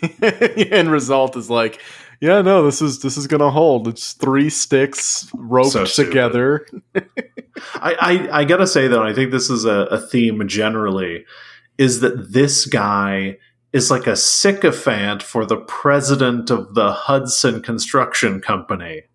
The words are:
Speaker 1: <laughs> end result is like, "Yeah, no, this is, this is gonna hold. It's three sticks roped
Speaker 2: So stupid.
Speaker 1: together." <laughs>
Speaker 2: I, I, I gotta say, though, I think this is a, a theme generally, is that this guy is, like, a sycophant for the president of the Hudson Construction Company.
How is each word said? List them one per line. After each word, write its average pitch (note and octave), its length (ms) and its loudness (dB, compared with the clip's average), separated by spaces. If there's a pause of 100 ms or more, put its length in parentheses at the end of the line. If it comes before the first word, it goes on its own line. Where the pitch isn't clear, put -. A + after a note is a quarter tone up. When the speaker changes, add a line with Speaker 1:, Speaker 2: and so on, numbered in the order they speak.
(220)
Speaker 1:
<laughs> A3 500 0
end E3+ 200 4
result C3+ 440 2
is A2+ 140 -10
like, A2+ 320 0 (400)
"Yeah, F#3 200 4
no, F#3+ 220 4
this C#3+ 180 2
is, C#3+ 200 -4
this C3+ 160 -6
is C#3 100 -8
gonna D3 240 4
hold. C#3 360 2
It's - 260 -8
three C#3 360 2
sticks - 840 -2
roped B2+ 380 2
Speaker 2:
So G#2 140 0
stupid. C#3 260 0
Speaker 1:
together." B2+ 560 0 (280)
<laughs> - 0 - (800)
Speaker 2:
I, E3 200 -4 (360)
I, D3+ 100 0
I D3 40 2
gotta F#3 220 4
say, C#3 200 2
though, A#2+ 160 4
I G#2+ 100 -2
think B2+ 180 0
this B2+ 180 -2
is A#2 160 -2
a, G#2 220 2
a G#2+ 120 -2
theme A2 480 -2
generally, G2 800 -4 (520)
is C3 220 2
that G2+ 320 -2
this C#3 340 2
guy G2 720 -2 (360)
is, C3 160 0
like, B2+ 180 0
a G#2+ 80 0
sycophant A#2 1080 0
for A2 220 -4
the G#2 120 -2
president C3+ 920 0
of G2+ 260 -2
the G#2+ 160 2
Hudson B2+ 680 -2
Construction A2+ 800 -2
Company. F#2 640 -6 (120)